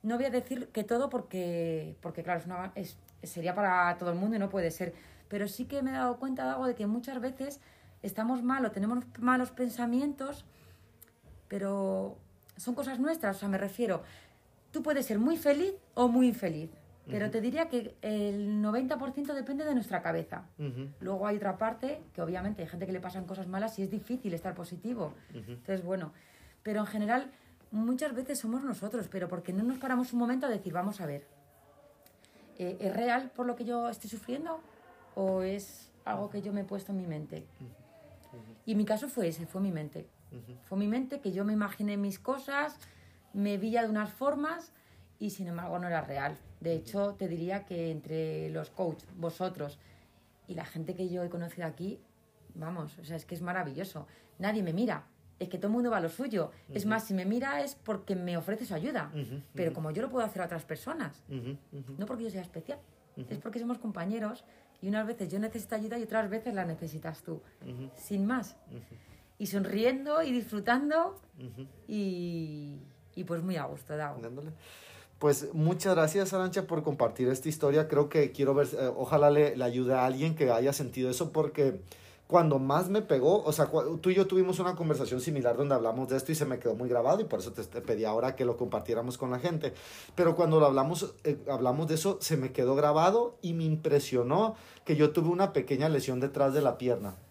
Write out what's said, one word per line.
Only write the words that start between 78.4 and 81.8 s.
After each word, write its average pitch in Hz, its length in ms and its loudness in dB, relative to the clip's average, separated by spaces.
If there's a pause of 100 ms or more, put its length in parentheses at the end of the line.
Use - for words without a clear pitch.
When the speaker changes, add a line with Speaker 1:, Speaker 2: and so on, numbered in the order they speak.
Speaker 2:
ver, 139 140 6 (100)
eh, 131 200 2
ojalá 147 340 8
le, 147 240 6
le 127 80 0
ayude 123 300 2
a 127 120 6
alguien 143 300 2
que 135 160 4
haya 127 220 4
sentido 127 360 -2
eso, 156 220 -2
porque 147 480 2 (480)